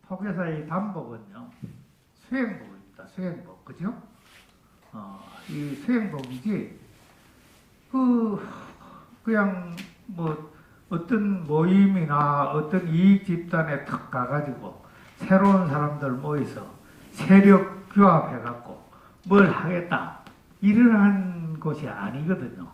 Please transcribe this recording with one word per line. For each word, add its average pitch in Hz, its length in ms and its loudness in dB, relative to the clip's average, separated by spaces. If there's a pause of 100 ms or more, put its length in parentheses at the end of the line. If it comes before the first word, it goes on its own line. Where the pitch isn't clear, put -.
포교사의 175 600 -8
단복은요 127 800 -10 (800)
수행복입니다. - 800 -8
수행복, - 580 -12
그죠? 170 280 -10 (960)
어, 98 280 -18 (300)
이 147 260 -8
수행복이지 170 1040 -6 (1120)
그 240 560 0 (760)
그냥 180 520 -2 (320)
뭐 165 440 -8 (380)
어떤 196 560 -2
모임이나 156 1040 2
어떤 165 360 -2
이익 190 380 6
집단에 160 600 -2
탁 - 240 -12
가가지고 123 760 -6 (340)
새로운 190 500 4
사람들 147 460 -2
모여서 139 520 -6 (460)
세력 196 760 4
규합해갖고 127 1000 0 (380)
뭘 196 220 6
하겠다 165 680 -4 (420)
이러한 196 1000 4
것이 147 280 -6
아니거든요. 110 880 -6